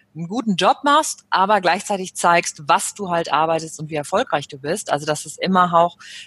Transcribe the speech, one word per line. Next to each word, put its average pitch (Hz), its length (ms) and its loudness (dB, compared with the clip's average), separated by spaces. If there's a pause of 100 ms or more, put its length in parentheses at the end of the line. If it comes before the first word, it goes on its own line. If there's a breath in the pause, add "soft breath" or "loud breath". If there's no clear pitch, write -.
(140 soft breath)
einen 165 140 -10
guten 220 280 -2
Job 190 280 4
machst, 294 460 2
aber 196 320 2
gleichzeitig 185 520 -2
zeigst, 170 520 2
was 170 260 2
du 196 160 -10
halt 170 240 -2
arbeitest 160 480 0
und 156 80 -10
wie 160 60 -8
erfolgreich 156 520 -2
du 139 120 -16
bist." 151 340 -6
Also, 151 140 -2
dass 151 180 -4
es - 140 -16
immer 180 340 2
auch 170 240 4 (300 loud breath)